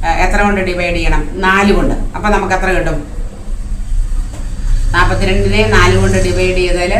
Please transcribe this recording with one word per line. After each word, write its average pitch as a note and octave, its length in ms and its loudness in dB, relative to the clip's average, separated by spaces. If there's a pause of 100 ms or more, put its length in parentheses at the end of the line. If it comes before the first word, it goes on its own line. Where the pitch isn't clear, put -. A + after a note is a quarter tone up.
ഏ, E3 100 0 (120)
എത്ര G#3 200 2
കൊണ്ട് G3+ 220 0
ഡിവൈഡ് F3 300 -2
ചെയ്യണം? D#3+ 240 2 (240)
നാല് G3 320 2
കൊണ്ട്. C#3+ 160 0 (200)
അപ്പം - 220 -4
നമുക്ക് F#3+ 220 -2
എത്ര F#3 180 0
കിട്ടും? D#3+ 200 -2 (2000)
നാൽപത്തിരണ്ടിനെ G#3 680 2 (120)
നാല് G#3+ 280 4
കൊണ്ട് G3 240 2
ഡിവൈഡ് F3+ 400 0
ചെയ്താൽ F3+ 340 0